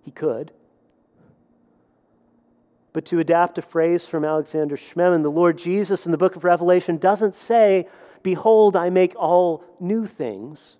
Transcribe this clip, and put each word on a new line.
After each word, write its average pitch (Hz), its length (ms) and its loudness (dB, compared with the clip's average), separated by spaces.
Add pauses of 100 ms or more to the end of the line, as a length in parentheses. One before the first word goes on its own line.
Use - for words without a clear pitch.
He - 100 -20
could. 143 400 -6 (2500)
But 160 120 -8
to 175 120 -4
adapt 170 400 0
a 165 40 -10
phrase 170 440 -2
from 156 180 -4
Alexander 151 540 -4
Schmemann, 175 440 0
the 147 80 -2
Lord 170 280 2
Jesus 185 480 -4
in 170 60 -2
the 156 40 -2
book 180 200 0
of 156 80 -16
Revelation 175 520 2
doesn't 196 380 0
say, 202 520 2 (360)
"Behold, 202 540 4
I 175 120 0
make 180 260 2
all 175 480 0 (160)
new 208 280 -4
things." 127 720 -12